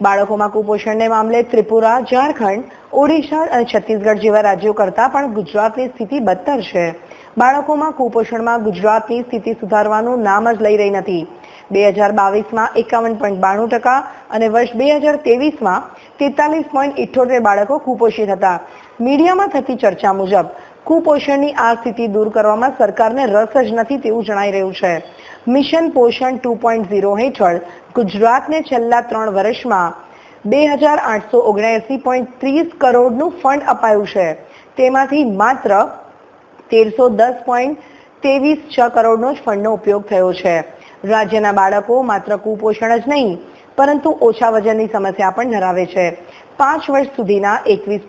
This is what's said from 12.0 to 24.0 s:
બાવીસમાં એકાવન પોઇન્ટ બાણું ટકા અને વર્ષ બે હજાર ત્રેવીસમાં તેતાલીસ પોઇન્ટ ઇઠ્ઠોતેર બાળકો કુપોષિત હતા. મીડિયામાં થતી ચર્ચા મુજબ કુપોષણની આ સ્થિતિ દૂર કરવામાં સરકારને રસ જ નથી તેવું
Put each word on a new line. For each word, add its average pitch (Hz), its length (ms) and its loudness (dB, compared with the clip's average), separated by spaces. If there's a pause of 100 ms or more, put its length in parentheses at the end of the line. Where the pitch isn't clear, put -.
બાવીસમાં 214 640 0
એકાવન 226 400 0
પોઇન્ટ 202 240 -4
બાણું 202 300 0
ટકા 247 300 2 (300)
અને 226 180 0
વર્ષ 226 280 0
બે 240 100 0 (140)
હજાર 302 160 2
ત્રેવીસમાં 254 680 0 (360)
તેતાલીસ 294 520 0
પોઇન્ટ 277 280 -2
ઇઠ્ઠોતેર 247 420 0
બાળકો 208 380 0
કુપોષિત 220 500 -2
હતા. 190 300 0 (400)
મીડિયામાં 330 500 2
થતી 262 260 -4
ચર્ચા 202 380 0
મુજબ 190 340 0 (360)
કુપોષણની 294 680 2
આ 233 220 2
સ્થિતિ 233 320 -6
દૂર 214 220 0
કરવામાં 220 480 0
સરકારને 226 480 0
રસ 214 320 2
જ 226 160 0
નથી 233 240 -2
તેવું 226 260 -2